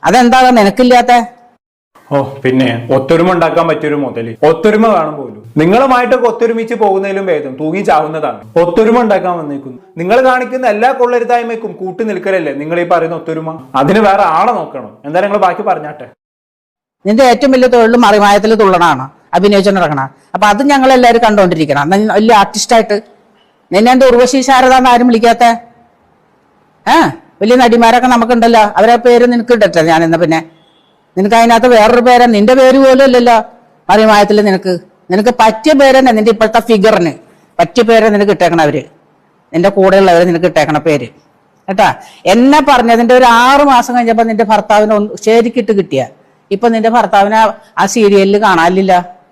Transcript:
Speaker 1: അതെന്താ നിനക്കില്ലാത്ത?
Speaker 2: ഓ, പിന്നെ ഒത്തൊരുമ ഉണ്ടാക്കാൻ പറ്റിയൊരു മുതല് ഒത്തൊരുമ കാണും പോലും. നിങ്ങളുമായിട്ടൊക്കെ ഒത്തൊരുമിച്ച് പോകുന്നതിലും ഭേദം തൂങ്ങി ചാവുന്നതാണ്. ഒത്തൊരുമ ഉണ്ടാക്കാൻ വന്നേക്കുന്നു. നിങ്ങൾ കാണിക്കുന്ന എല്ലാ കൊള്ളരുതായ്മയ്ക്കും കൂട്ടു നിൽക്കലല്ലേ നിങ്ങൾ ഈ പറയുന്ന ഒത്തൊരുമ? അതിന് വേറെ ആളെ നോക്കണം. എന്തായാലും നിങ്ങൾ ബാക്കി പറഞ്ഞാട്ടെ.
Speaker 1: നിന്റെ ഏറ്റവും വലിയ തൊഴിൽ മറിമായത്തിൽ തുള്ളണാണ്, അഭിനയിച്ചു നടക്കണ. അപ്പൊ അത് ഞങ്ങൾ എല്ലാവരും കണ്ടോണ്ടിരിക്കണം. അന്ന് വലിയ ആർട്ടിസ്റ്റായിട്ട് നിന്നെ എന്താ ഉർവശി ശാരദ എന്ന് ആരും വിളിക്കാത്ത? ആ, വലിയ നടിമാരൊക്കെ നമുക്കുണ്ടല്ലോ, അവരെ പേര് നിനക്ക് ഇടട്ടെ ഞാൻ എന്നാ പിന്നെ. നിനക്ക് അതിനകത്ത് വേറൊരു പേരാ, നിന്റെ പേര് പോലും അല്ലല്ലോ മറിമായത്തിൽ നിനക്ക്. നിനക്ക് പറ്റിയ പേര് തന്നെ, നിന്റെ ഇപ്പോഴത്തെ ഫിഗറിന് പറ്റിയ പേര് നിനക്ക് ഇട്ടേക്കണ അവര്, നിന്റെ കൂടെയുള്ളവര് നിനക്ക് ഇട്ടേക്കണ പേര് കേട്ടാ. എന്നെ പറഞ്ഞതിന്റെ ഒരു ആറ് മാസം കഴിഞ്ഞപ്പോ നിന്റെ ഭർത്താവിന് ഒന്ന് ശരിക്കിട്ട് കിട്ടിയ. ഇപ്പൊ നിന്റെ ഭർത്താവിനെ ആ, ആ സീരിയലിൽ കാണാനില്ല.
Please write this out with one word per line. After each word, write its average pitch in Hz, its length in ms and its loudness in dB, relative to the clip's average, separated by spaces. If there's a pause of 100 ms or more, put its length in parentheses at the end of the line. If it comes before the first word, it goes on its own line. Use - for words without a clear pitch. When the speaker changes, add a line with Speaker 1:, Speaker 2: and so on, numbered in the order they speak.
Speaker 1:
അതെന്താ 247 460 2
നിനക്കില്ലാത്ത? 240 720 2 (880)
Speaker 2:
ഓ, 139 100 0
പിന്നെ 127 720 -4
ഒത്തൊരുമ 165 400 0
ഉണ്ടാക്കാൻ 165 360 -2
പറ്റിയൊരു 151 260 -4
മുതല് 117 420 -8 (100)
ഒത്തൊരുമ 214 480 0
കാണും 156 220 -4
പോലും. 113 400 -18
നിങ്ങളുമായിട്ടൊക്കെ 240 720 0
ഒത്തൊരുമിച്ച് 226 480 -4
പോകുന്നതിലും 196 520 -4
ഭേദം 139 340 -6
തൂങ്ങി 165 220 -6
ചാവുന്നതാണ്. 151 760 -4
ഒത്തൊരുമ 220 420 0
ഉണ്ടാക്കാൻ 180 380 -2
വന്നേക്കുന്നു. 139 400 -12 (200)
നിങ്ങൾ 190 220 0
കാണിക്കുന്ന 254 460 -2
എല്ലാ 226 260 -2
കൊള്ളരുതായ്മയ്ക്കും 233 800 -4
കൂട്ടു 185 300 -12
നിൽക്കലല്ലേ 190 500 -6
നിങ്ങൾ 156 280 -8
ഈ 175 40 -4
പറയുന്ന 170 320 -4
ഒത്തൊരുമ? 160 580 -12
അതിന് 147 240 0
വേറെ 202 240 0
ആളെ 180 300 0
നോക്കണം. 135 540 -12
എന്തായാലും 185 240 -4
നിങ്ങൾ 190 160 -2
ബാക്കി 180 160 -4
പറഞ്ഞാട്ടെ. 151 440 -8 (1000)
Speaker 1:
നിന്റെ 220 180 0
ഏറ്റവും 254 280 2
വലിയ 254 160 2
തൊഴിൽ 233 280 2
മറിമായത്തിൽ 208 580 2
തുള്ളണാണ്, 170 560 0 (240)
അഭിനയിച്ചു 196 360 0
നടക്കണ. 151 380 -4 (260)
അപ്പൊ 190 140 0
അത് 208 140 0
ഞങ്ങൾ 269 300 2
എല്ലാവരും 240 280 2
കണ്ടോണ്ടിരിക്കണം. 175 600 0
അന്ന് 196 340 -2
വലിയ 220 200 2
ആർട്ടിസ്റ്റായിട്ട് 214 680 0 (680)
നിന്നെ 220 200 2
എന്താ 262 140 4
ഉർവശി 247 340 2
ശാരദ 254 320 2
എന്ന് 254 180 2
ആരും 240 160 2
വിളിക്കാത്ത? 233 380 2 (1500)
ആ, 269 220 2 (300)
വലിയ 226 140 2
നടിമാരൊക്കെ 240 520 2
നമുക്കുണ്ടല്ലോ, 233 520 2
അവരെ 214 360 2
പേര് 240 360 2
നിനക്ക് 240 200 -2
ഇടട്ടെ 202 300 0
ഞാൻ 165 220 0
എന്നാ 165 140 -2
പിന്നെ. 160 260 -2 (720)
നിനക്ക് 202 180 0
അതിനകത്ത് 233 320 2
വേറൊരു 226 320 2
പേരാ, 247 260 4
നിന്റെ 220 280 2
പേര് 262 240 4
പോലും 262 260 4
അല്ലല്ലോ 240 380 2 (480)
മറിമായത്തിൽ 208 500 2
നിനക്ക്. 185 380 -2 (320)
നിനക്ക് 240 300 0
പറ്റിയ 226 320 0
പേര് 269 260 4
തന്നെ, 262 140 2
നിന്റെ 220 180 0
ഇപ്പോഴത്തെ 220 300 0
ഫിഗറിന് 202 520 0 (460)
പറ്റിയ 170 240 0
പേര് 220 320 2
നിനക്ക് 202 180 0
ഇട്ടേക്കണ 170 280 0
അവര്, 147 220 -2 (720)
നിന്റെ 175 140 0
കൂടെയുള്ളവര് 190 600 2
നിനക്ക് 170 180 -2
ഇട്ടേക്കണ 151 320 -2
പേര് 147 300 -4 (600)
കേട്ടാ. 190 260 0 (320)
എന്നെ 262 420 2
പറഞ്ഞതിന്റെ 233 460 2
ഒരു 254 100 4
ആറ് 247 360 4
മാസം 247 360 0
കഴിഞ്ഞപ്പോ 226 280 0
നിന്റെ 226 200 -2
ഭർത്താവിന് 208 480 0
ഒന്ന് 208 320 -4
ശരിക്കിട്ട് 226 480 0
കിട്ടിയ. 143 340 -4 (440)
ഇപ്പൊ 202 180 -2
നിന്റെ 226 200 -2
ഭർത്താവിനെ 214 480 0
ആ, 220 160 2 (260)
ആ 185 80 0
സീരിയലിൽ 202 560 0
കാണാനില്ല. 185 720 0 (160)